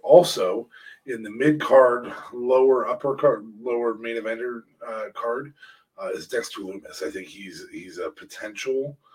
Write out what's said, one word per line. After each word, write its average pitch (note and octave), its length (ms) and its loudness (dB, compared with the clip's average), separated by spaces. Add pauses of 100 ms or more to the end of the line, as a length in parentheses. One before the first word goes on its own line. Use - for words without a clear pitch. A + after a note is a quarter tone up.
also, A#2+ 680 4 (360)
in A#2 180 -8
the G#2+ 60 -12
mid D3 300 2
card, B2 540 6 (200)
lower B2+ 540 4
upper C#3 280 -2
card, A#2 300 2 (140)
lower A#2 360 -2
main A#2 220 -8
eventer, A2+ 440 -6 (240)
uh, A2 280 -8
card, C3 400 -6 (480)
uh, F#2+ 120 -8
is - 140 -10
Dexter A2+ 340 -6
Lumis. F#2+ 420 -14
I A2 60 -6
think F#2+ 180 -10
he's, F#2+ 440 -18
he's F2 260 -16
a F2 120 -8
potential, C3 880 -8 (180)